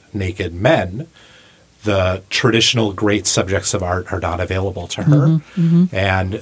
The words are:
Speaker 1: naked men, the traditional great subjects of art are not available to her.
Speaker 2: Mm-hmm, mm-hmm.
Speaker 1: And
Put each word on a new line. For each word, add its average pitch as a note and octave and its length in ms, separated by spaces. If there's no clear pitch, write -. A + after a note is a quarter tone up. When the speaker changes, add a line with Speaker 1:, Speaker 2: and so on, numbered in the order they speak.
Speaker 1:
naked F#2 400
men, G#2+ 560
the F#2 460
traditional A2+ 640
great G2+ 340
subjects F#2+ 480
of F#2 80
art F2+ 300
are F#2 80
not E2+ 200
available F#2 480
to - 160
her. D3 240
Speaker 2:
Mm-hmm, D#3+ 320
mm-hmm. F3+ 120
Speaker 1:
And F#2+ 460